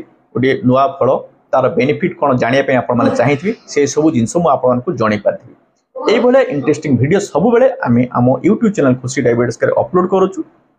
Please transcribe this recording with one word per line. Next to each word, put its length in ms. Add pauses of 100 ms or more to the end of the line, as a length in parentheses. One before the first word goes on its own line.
(360)
ଗୋଟେ 140 (160)
ନୂଆ 180 (140)
ଫଳ, 120 (420)
ତାର 140 (120)
ବେନିଫିଟ୍ 420
କ'ଣ 180
ଜାଣିବା 300
ପାଇଁ 100
ଆପଣମାନେ 380
ଚାହିଁଥିବେ, 360 (200)
ସେ 140
ସବୁ 300
ଜିନିଷ 220
ମୁଁ 180
ଆପଣମାନଙ୍କୁ 360 (100)
ଜଣେଇ 240
ପାରିଥିବି। 280 (420)
ଏଇଭଳିଆ 460 (120)
ଇଣ୍ଟରେଷ୍ଟିଂ 440
ଭିଡ଼ିଓ 220
ସବୁବେଳେ 480 (180)
ଆମେ 160 (160)
ଆମ 100 (180)
YouTube 300
ଚ୍ୟାନେଲ 260
ଖୁସି 200
ଡାଇବେଟିସ୍ରେ 500 (100)
ଅପଲୋଡ୍ 320
କରୁଛୁ। 280 (380)